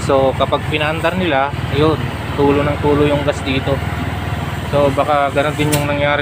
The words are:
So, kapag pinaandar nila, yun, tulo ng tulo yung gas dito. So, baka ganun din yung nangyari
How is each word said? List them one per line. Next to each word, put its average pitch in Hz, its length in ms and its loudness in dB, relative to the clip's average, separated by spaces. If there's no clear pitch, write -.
So, 135 320 4
kapag 135 320 0
pinaandar 160 480 -2
nila, 143 320 0
yun, 147 240 2
tulo 143 240 4
ng 147 160 -2
tulo 147 320 2
yung 143 160 0
gas 143 160 -2
dito. 135 320 -2
So, 143 240 4
baka 143 380 2
ganun 143 260 0
din 151 160 0
yung 147 160 2
nangyari 143 340 0